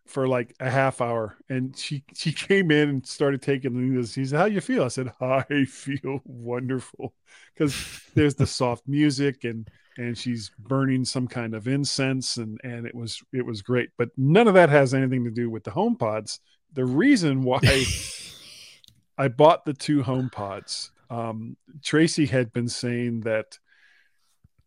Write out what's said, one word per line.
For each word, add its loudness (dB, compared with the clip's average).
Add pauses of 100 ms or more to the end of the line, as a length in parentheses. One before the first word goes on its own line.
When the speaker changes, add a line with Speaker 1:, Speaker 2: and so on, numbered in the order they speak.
Speaker 1:
for, -4
like, -4
a -4
half 0
hour. -4 (120)
And -6
she, -8 (100)
she -6
came 2
in 4
and -4
started -2
taking -2
the -4
needles. -2
She -4
said, -2
"How 4
you 0
feel?" -2
I -2
said, -6 (100)
"I 0
feel -8
wonderful." -8 (440)
'Cause -4 (140)
there's 4
the 2
Speaker 2:
<laughs> -6
Speaker 1:
soft -2
music, 0
and, -8 (280)
and -6
she's -6
burning 0
some -4
kind -6
of -8
incense, -2
and, -8
and -10
it -12
was, -10 (120)
it -2
was -8
great. 0
But 0
none 6
of 6
that 10
has 6
anything 2
to -4
do -2
with -10
the -10
HomePods. -2 (340)
The -2
reason 2
why 2
Speaker 2:
<laughs> -4
Speaker 1:
I 0
bought 6
the -4
two -2
HomePods, -6 (200)
um, -8 (280)
Tracy 2
had 0
been -4
saying -4
that, -4 (1080)